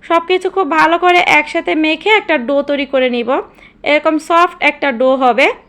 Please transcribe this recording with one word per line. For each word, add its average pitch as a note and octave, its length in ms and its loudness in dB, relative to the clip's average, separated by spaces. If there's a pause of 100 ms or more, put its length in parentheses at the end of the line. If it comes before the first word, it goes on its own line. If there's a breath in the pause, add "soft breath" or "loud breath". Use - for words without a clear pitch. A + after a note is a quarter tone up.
সব E4+ 260 0
কিছু F#4 260 0
খুব F#4 120 -2 (120)
ভালো D#4+ 240 2
করে F4+ 160 4 (200)
একসাথে E4 320 -4 (120)
মেখে D#4 360 -2
একটা E4+ 160 -2 (120)
ডো C#4 100 0 (120)
তৈরি C#4+ 240 -2
করে B3+ 220 2
নিব। A#3 140 -4 (600 loud breath)
এরকম D4+ 260 0 (120)
সফট F4 300 2 (120)
একটা D4 180 -4 (120)
ডো C4 100 2 (140)
হবে। B3 240 2 (200)